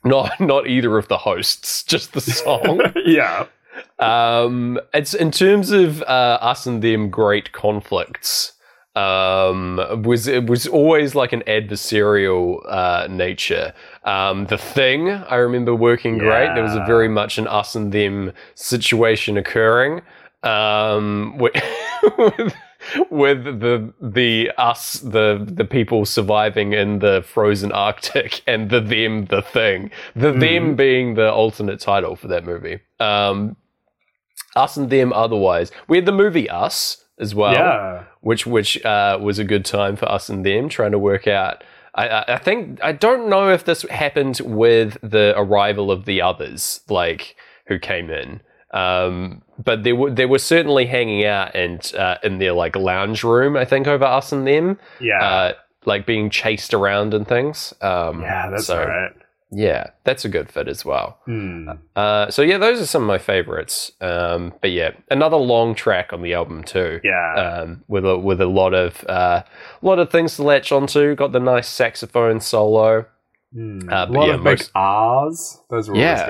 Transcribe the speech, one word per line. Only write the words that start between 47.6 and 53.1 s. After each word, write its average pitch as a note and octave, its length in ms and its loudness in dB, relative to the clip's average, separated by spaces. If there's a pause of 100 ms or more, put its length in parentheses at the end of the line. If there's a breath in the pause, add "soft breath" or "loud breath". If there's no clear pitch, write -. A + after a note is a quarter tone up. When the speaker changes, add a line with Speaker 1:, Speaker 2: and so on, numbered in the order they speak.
Speaker 1:
who F#2 140 -6
came F2 320 -6
in. C2+ 300 -10 (360 soft breath)
Um, F2+ 640 -2 (220)
but A2+ 200 -2
they A#2+ 100 2
were, C3+ 180 0
they B2+ 140 0
were C3 140 2
certainly D3 460 2
hanging A2+ 400 0
out G2 300 -2
and, F2 240 -2 (180)
uh, F#2 260 0
in G2 140 -2
their, F#2 160 0
like, E2+ 220 -2
lounge F#2+ 480 -2